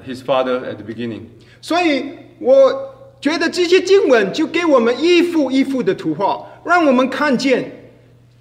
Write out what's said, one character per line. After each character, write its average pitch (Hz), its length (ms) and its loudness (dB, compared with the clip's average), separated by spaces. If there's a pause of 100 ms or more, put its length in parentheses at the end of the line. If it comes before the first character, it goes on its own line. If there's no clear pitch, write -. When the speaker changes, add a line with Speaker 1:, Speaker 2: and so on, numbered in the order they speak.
Speaker 1:
his 127 160 -14
father 127 420 -2
at 110 120 -10
the 104 80 -16
beginning. 113 380 -10 (380)
Speaker 2:
所 330 220 -2
以 294 220 0 (340)
我 262 560 2 (260)
觉 302 200 -2
得 330 100 -2
这 339 160 -2
些 359 160 4
经 392 260 4
文 220 240 2
就 311 140 -4
给 330 180 -4
我 294 160 4
们 233 240 0
一 349 200 4
幅 311 260 -2
一 269 140 2
幅 262 180 -4
的 185 140 -2
图 160 180 -4
画， 165 340 -4 (160)
让 339 220 2
我 277 60 4
们 254 180 2
看 294 260 -2
见 226 540 -4 (520)